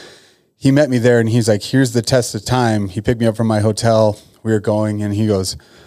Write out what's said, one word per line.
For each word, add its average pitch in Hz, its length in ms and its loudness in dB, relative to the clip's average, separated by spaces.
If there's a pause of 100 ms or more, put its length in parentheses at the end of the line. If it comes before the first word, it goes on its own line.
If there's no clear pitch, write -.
(580)
he 135 120 0
met 139 220 4
me 123 80 0
there 120 200 4
and 113 80 2
he's 113 220 0
like, 104 140 0
"Here's 131 300 0
the 117 100 0
test 123 320 -2
of 104 100 -10
time." 113 440 0
He 104 120 -8
picked 117 180 -2
me 117 60 0
up 110 100 0
from 113 120 -2
my 107 140 0
hotel. 110 580 0 (240)
We 110 80 -2
were 107 80 2
going 107 420 -2
and 101 140 -4
he 110 100 0
goes, 95 320 -2 (300)